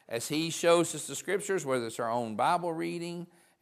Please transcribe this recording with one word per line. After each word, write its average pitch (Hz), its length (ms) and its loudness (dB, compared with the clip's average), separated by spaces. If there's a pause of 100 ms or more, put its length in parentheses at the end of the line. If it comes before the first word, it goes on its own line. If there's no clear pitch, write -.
as 117 200 -4
He 160 220 0
shows 170 440 4
us 151 120 -8
the 139 80 -8
Scriptures, 180 500 -2
whether 131 220 0
it's 113 140 -8
our 117 100 0
own 117 240 -2
Bible 170 380 2
reading, 170 560 -6 (340)